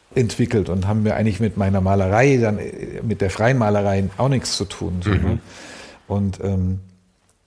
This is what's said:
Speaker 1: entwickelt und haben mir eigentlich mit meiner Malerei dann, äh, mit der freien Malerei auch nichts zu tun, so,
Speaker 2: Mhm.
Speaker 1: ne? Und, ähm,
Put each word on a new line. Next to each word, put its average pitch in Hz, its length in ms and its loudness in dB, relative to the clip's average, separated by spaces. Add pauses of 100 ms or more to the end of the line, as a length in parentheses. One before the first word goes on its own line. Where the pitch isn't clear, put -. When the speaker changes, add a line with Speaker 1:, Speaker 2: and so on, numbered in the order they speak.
(160)
Speaker 1:
entwickelt 110 540 0
und 92 180 0
haben 107 160 2
mir 107 120 2
eigentlich 107 240 0
mit 110 180 -2
meiner 98 240 2
Malerei 101 560 4
dann, 107 220 0
äh, - 440 -10
mit 107 180 -2
der 98 80 2
freien 117 280 2
Malerei 101 480 2 (120)
auch 127 120 2
nichts - 280 -2
zu 101 80 -4
tun, 90 380 -6
so, 98 60 0
Speaker 2:
Mhm. 98 120 2
Speaker 1:
ne? - 180 0 (680)
Und, 101 360 -2
ähm, 95 360 0 (680)